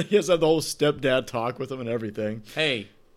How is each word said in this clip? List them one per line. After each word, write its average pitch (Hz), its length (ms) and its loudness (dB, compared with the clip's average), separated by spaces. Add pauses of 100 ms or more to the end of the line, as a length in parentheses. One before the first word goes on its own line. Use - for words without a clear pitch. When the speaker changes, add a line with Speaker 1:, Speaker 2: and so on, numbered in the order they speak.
Speaker 1:
He - 80 0
has 185 140 4
that 175 120 4
whole 160 200 6
stepdad 139 640 0
talk 123 320 -4
with 131 140 -8
him 131 80 -8
and 117 80 -6
everything. 110 540 -4 (120)
Speaker 2:
Hey, 135 340 -2 (280)